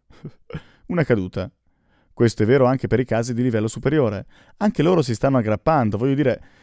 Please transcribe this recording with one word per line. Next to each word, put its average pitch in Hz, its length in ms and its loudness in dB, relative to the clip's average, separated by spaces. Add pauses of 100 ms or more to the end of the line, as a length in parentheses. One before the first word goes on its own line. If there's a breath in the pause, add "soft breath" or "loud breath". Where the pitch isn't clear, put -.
(220)
<laughs> - 640 -18
Una 170 180 0
caduta. 95 440 -2 (640)
Questo 113 300 2
è - 20 4
vero 131 200 4
anche 127 220 0
per 127 120 0
i 127 60 -2
casi 120 280 -4
di 117 80 -4
livello 113 280 -2
superiore. 117 560 -2 (320 soft breath)
Anche 208 260 0
loro 175 180 2
si 123 140 -2
stanno 135 220 0
aggrappando, 110 600 0
voglio 135 160 0
dire, 135 280 -2 (220 soft breath)